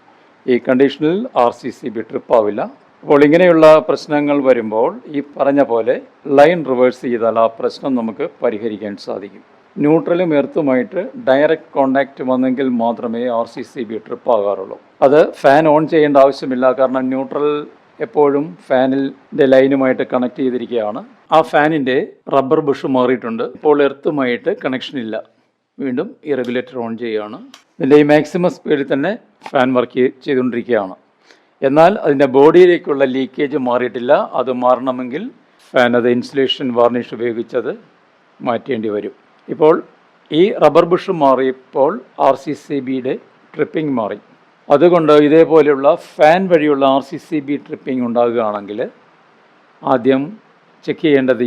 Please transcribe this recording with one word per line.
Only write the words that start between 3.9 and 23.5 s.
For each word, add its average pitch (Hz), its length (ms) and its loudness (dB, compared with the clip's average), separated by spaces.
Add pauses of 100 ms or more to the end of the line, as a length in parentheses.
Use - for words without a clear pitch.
വരുമ്പോൾ 113 420 0 (260)
ഈ 139 60 -4 (140)
പറഞ്ഞ 139 340 2
പോലെ 117 240 0 (440)
ലൈൻ 165 220 4 (100)
റിവേഴ്സ് 127 360 0
ചെയ്താൽ 113 380 -2
ആ - 20 4 (120)
പ്രശ്നം 127 420 -6
നമുക്ക് 113 260 -6 (160)
പരിഹരിക്കാൻ 107 520 -6 (120)
സാധിക്കും. 101 360 -12 (420)
ന്യൂട്രലും 165 460 0 (100)
എർത്തുമായിട്ട് 139 640 -2 (260)
ഡയറക്റ്റ് 151 480 0
കോണ്ടാക്ട് 135 560 -2
വന്നെങ്കിൽ 131 360 -2 (140)
മാത്രമേ 117 420 -4 (140)
ആർ 117 160 -4
സി 123 180 -12
സി 127 180 -10
ബി 110 160 -8
ട്രിപ്പ് - 300 -4
ആകാറുള്ളൂ. 101 420 -4 (300)
അത് 143 120 4 (220)
ഫാൻ 147 220 4 (100)
on 156 100 2 (100)
ചെയ്യേണ്ട 147 320 4
ആവശ്യമില്ല. 135 380 -4 (160)
കാരണം 131 240 -2 (100)
ന്യൂട്രൽ 135 340 -4 (560)
എപ്പോഴും 143 420 0 (200)
ഫാനിൻ്റെ 131 840 -2
ലൈനുമായിട്ട് 131 580 2
കണക്ട് 123 300 -4
ചെയ്തിരിക്കുകയാണ്. 120 600 -4 (360)
ആ - 20 6 (140)
ഫാനിൻ്റെ 147 420 0 (400)
റബ്ബർ 135 320 2
ബുഷ് 143 300 -2
മാറിയിട്ടുണ്ട്. 123 480 -2 (120)